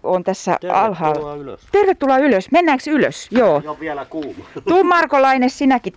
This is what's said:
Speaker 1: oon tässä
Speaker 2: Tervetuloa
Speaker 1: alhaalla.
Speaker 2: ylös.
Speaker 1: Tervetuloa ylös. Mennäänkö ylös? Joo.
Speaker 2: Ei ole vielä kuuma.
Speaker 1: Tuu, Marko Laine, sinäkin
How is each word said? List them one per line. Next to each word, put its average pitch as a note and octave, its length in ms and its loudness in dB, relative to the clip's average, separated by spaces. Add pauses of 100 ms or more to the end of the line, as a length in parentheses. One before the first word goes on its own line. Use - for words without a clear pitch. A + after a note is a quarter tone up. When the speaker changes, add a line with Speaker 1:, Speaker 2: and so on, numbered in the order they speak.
Speaker 1:
oon F3+ 220 -2
tässä F#3+ 360 -2
Speaker 2:
Tervetuloa - 260 0
Speaker 1:
alhaalla. D#3 480 -2
Speaker 2:
ylös. C#3 260 -14 (120)
Speaker 1:
Tervetuloa F4+ 460 2
ylös. B3+ 320 2
Mennäänkö D4+ 400 0
ylös? G#3+ 400 -2
Joo. G3 300 4
Speaker 2:
Ei D3 80 -10
ole C#3+ 120 -10
vielä C#3+ 240 -8
kuuma. D3 400 -12 (240)
Speaker 1:
Tuu, F4+ 160 4
Marko D#4+ 380 2
Laine, C4 260 2
sinäkin C4 480 0